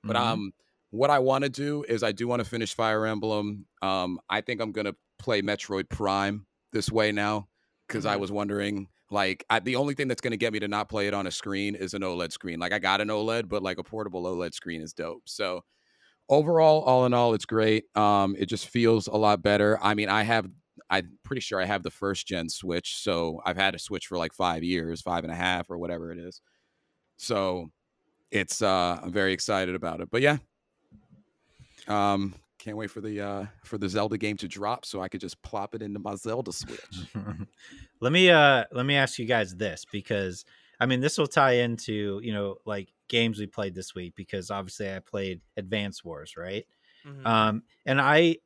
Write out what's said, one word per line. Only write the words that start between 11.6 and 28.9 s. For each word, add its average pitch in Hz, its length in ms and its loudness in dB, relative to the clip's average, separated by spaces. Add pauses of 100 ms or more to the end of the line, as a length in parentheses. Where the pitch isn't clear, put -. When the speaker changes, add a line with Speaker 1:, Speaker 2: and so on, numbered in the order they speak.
Speaker 1:
is 92 180 -6
an 98 100 -6
O 92 120 -4
led 87 180 -4
screen. 85 260 -8
Like, 87 140 -2
I 104 60 0
got 95 220 2
an 107 100 -2
O 107 120 -2
led, 113 260 -2
but, 101 140 -2
like, 92 140 -4
a 85 60 -10
portable 95 420 -8
O 92 80 -2
led 87 220 -4
screen 82 260 -8
is 82 120 -12
dope. 82 360 -10
So 92 340 -6 (680)
overall, 156 540 6
all 127 220 6
in 123 80 4
all, 120 220 4
it's 104 100 -4
great. 110 400 2 (120)
Um, 101 420 6
it 98 80 0
just - 220 -6
feels 113 380 4
a 107 100 0
lot 104 260 4
better. 104 400 6
I 104 120 4
mean, 104 140 0
I 104 140 4
have, 107 260 2 (400)
I'm 92 340 -2
pretty 131 180 -6
sure 98 200 -2
I 92 40 0
have 98 180 -2
the 85 80 -4
first 98 360 -4
gen 82 220 -4
Switch, - 480 -6
so 85 480 -2
I've 90 120 -2
had 95 180 2
a 85 40 -12
Switch - 280 -8
for, 90 100 -6
like, 82 160 -2
five 85 300 0
years, 85 380 -2
five 85 220 -4
and 82 100 -8
a - 20 -6
half 90 360 -2
or 85 60 -8
whatever 85 340 -6
it 87 80 -12
is. 90 220 -16 (760)
So 92 540 -2 (600)
it's, 101 300 0
uh, 90 420 2